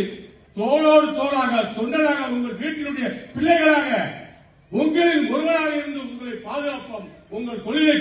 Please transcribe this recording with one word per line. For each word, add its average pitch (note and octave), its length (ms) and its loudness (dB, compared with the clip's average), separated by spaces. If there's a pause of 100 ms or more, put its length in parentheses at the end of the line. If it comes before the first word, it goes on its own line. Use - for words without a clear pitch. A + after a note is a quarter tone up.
(580)
தோளோடு D4+ 500 4 (100)
தோளாக, C4 360 0 (240)
தொண்டனாக, C#4+ 420 0 (160)
உங்கள் A#3+ 260 -4
வீட்டினுடைய C#4+ 460 -6 (260)
பிள்ளைகளாக, D4+ 560 4 (840)
உங்களில் D#4 600 2
ஒருவராக D#4 460 0
இருந்து C#4+ 200 -6 (120)
உங்களை A#3+ 240 -10 (100)
பாதுகாப்போம், A#3+ 640 -8 (300)
உங்கள் A#3+ 280 -8
தொழிலை D4 360 4